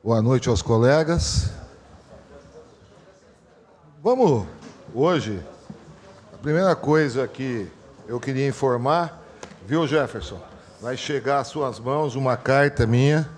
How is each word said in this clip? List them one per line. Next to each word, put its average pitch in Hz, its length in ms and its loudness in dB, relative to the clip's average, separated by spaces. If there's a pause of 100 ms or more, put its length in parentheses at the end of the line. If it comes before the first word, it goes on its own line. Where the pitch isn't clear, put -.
Boa 110 200 2
noite 123 260 2
aos 110 140 2
colegas. 147 880 2 (2500)
Vamos, 170 460 2 (480)
hoje, 117 460 0 (920)
a - 40 -20
primeira 165 360 2
coisa 139 540 0
que 120 400 -6 (400)
eu 120 100 -6
queria 131 300 -2
informar, 139 760 -2 (460)
viu, 156 180 0
Jefferson? 123 560 -4 (400)
Vai 123 140 -8
chegar 139 440 -2
às 131 100 -6
suas 127 320 -6
mãos 135 340 -2
uma 131 220 0
carta 139 500 2
minha. 143 500 4